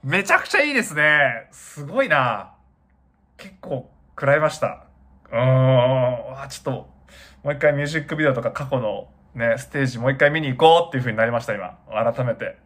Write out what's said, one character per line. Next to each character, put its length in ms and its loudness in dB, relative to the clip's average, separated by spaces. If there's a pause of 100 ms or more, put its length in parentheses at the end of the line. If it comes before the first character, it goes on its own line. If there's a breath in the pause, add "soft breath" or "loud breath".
め 200 0
ち 80 0
ゃ 80 4
く 80 -8
ち 80 -4
ゃ 60 4
い 100 0
い 20 -4
で 100 2
す 120 -8
ね。 560 2
す 340 -16
ご 160 -2
い 80 0
な。 440 0 (840)
結 240 -20
構 280 -8 (200)
食 160 -8
ら 100 4
い 40 2
ま 100 2
し 100 -8
た。 260 -6 (460)
う 40 -6
ー 20 2
ん。 920 2
わ、 180 -14
ち 100 -16
ょ 20 -20
っ 20 -20
と、 80 -4 (720 loud breath)
も 80 -4
う 20 -2
一 40 -6
回 160 2
ミ 80 -2
ュ 20 -2
ー 20 -4
ジ 140 -4
ッ 60 -8
ク 100 -8
ビ 80 -2
デ 60 4
オ 40 2
と 80 -2
か 100 -4
過 140 -8
去 140 -2
の 300 -6 (280)
ね、 220 0
ス 80 -16
テ 160 -2
ー 20 2
ジ 140 -4
も 80 -2
う 40 2
一 60 -4
回 140 4
見 100 -2
に 80 -4
行 80 -4
こ 280 6
う 20 -16
っ 40 -16
て 60 -4
い 20 0
う 40 -4
風 80 -4
に 60 -4
な 60 2
り 80 0
ま 80 -2
し 60 -10
た、 80 -4
今。 240 -10 (120)
改 360 -2
め 80 -2
て。 320 -10